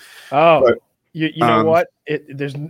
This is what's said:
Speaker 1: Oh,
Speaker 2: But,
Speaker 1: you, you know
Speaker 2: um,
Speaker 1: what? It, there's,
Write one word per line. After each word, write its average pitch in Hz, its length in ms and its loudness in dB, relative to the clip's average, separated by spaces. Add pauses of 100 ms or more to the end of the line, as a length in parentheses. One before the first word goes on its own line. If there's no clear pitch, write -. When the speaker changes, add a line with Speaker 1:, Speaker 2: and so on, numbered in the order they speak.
(320)
Speaker 1:
Oh, 151 340 4
Speaker 2:
But, 117 120 2 (340)
Speaker 1:
you, 160 220 -4
you 127 80 -8
know 113 180 2
Speaker 2:
um, 110 80 0
Speaker 1:
what? 170 200 2 (180)
It, 143 320 -10
there's, 139 160 -8 (160)